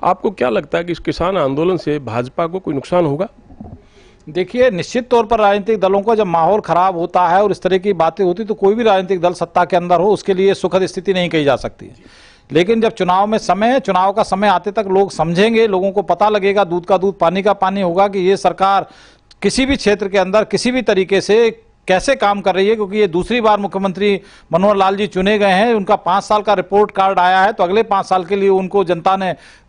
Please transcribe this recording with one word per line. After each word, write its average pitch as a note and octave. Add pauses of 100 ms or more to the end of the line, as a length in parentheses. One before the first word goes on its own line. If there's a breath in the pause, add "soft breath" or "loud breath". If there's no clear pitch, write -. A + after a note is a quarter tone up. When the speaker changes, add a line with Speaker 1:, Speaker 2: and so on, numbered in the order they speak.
Speaker 1:
आपको F#3+
क्या B2+
लगता D#3
है F3
कि F3
इस D#3+
किसान F3
आंदोलन D#3
से D3
भाजपा B2
को F3+
कोई E3
नुकसान F3
होगा? D3+ (1000 soft breath)
Speaker 2:
देखिए, F#3
निश्चित G3
तौर A#3
पर A3
राजनीतिक G#3
दलों F#3+
को A3
जब G#3
माहौल E3+
खराब F3
होता F3
है F#3
और G3
इस F#3+
तरह F#3
की G3
बातें E3
होती, F3+
तो G#3
कोई G3
भी A#3+
राजनीतिक F#3+
दल F3
सत्ता F3
के F3
अंदर F3
हो, G3+
उसके G3
लिए F#3+
सुखद F#3
स्थिति F#3
नहीं F3+
कही D#3
जा C3+
सकती। - (600 loud breath)
लेकिन F#3
जब A3
चुनाव F#3+
में G#3+
समय F#3+
है, C4
चुनाव F#3+
का G#3
समय G3
आते G3+
तक G3+
लोग F#3+
समझेंगे, G#3+
लोगों F#3+
को G3
पता F#3+
लगेगा, G3+
दूध E3+
का F#3+
दूध, F#3+
पानी F3+
का G3+
पानी G3
होगा F#3
कि G3
ये F#3
सरकार F#3+ (520 loud breath)
किसी B3
भी C4+
क्षेत्र G3+
के F#3+
अंदर F#3+
किसी -
भी B3+
तरीके F#3+
से A3 (200)
कैसे F#3
काम G3+
कर G3+
रही F#3+
है, A3+
क्योंकि G#3
ये G#3+
दूसरी F3+
बार G#3+
मुख्यमंत्री G3 (340 loud breath)
मनोहर G3
लाल F#3+
जी G3+
चुने F#3+
गए G3
हैं। A3
उनका G#3
पाँच F#3+
साल G#3+
का G3+
रिपोर्ट G3+
कार्ड F#3+
आया F#3
है, G#3+
तो G3+
अगले G3+
पाँच G3
साल F#3
के G3
लिए G3
उनको F#3+
जनता F3
ने F#3 (360 loud breath)